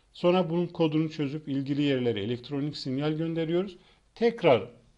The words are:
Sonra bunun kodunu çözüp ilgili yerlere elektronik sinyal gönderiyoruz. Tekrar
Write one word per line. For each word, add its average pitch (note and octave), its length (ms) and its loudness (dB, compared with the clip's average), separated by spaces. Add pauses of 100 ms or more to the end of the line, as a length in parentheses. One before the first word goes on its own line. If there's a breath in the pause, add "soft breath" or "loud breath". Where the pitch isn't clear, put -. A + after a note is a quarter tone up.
(120 soft breath)
Sonra F3+ 380 2
bunun F3 160 0
kodunu D#3+ 440 0
çözüp D3+ 380 -6
ilgili C#3 340 -2
yerlere B2 400 0
elektronik C#3 540 -4
sinyal C#3+ 360 -4
gönderiyoruz. E3 640 -2 (380 soft breath)
Tekrar F3 560 4 (280)